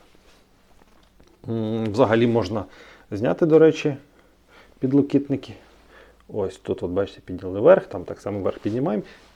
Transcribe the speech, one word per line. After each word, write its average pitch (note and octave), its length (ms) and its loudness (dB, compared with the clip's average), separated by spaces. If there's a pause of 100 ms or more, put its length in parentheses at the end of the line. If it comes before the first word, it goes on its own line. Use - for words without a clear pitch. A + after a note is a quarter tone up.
(1500)
М, A2 440 -4
взагалі A#2 340 4
можна G#2+ 380 -2 (460)
зняти, C#3+ 360 -2
до D#3 120 6
речі, D3+ 380 4 (840)
підлокітники. C#3 760 0 (760)
Ось G2 280 -6
тут, - 260 -6
от, F2+ 80 -6
бачите, F#2+ 300 -4
підняли F#2 400 -8
вверх, F3 260 6
там F2+ 180 -12
так - 160 -12
само G2+ 200 -6
вверх F#2+ 180 -4
піднімаємо C#3+ 440 -4 (340)